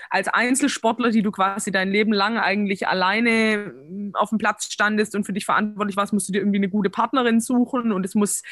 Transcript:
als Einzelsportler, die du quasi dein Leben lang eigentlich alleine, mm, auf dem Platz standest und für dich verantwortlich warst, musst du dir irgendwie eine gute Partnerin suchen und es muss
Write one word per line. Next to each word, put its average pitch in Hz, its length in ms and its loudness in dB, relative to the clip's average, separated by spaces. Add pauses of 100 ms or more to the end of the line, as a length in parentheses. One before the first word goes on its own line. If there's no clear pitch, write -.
als 190 180 -2
Einzelsportler, 233 840 0
die 220 100 4
du 202 100 0
quasi 196 400 -2
dein 190 200 0
Leben 208 200 2
lang 208 260 2
eigentlich 196 500 0
alleine, 208 840 2 (160)
mm, 202 260 -8
auf 202 140 0
dem 220 100 0
Platz - 320 -2
standest 214 440 0
und 202 100 0
für 202 80 -6
dich 202 120 -6
verantwortlich 208 500 -2
warst, 202 180 -2
musst 202 140 0
du 185 60 -4
dir 202 60 0
irgendwie 202 180 2
eine 196 120 0
gute 196 200 -2
Partnerin 233 500 0
suchen 240 520 0
und 190 140 0
es - 100 -6
muss 208 260 0 (100)